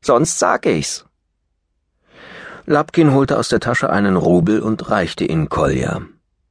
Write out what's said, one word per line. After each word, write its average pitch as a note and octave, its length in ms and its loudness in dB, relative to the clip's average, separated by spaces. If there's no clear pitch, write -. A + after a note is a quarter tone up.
Sonst C3+ 380 2
sag - 280 0
ich's. - 380 -2
Lapkin D3+ 480 2
holte C3+ 260 2
aus A#2 100 -2
der A2+ 120 0
Tasche - 300 -2
einen G2+ 260 2
Rubel F2+ 440 2
und - 300 -6
reichte F#2+ 340 -2
ihn D#2 240 -2
Kolja. C#2 540 -2